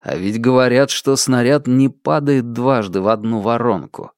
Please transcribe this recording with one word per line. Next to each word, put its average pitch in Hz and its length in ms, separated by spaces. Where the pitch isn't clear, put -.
А - 140
ведь 101 240
говорят, 127 500
что - 260
снаряд 127 520
не 131 220
падает 143 640
дважды 113 480
в 98 80
одну 110 320
воронку. 113 760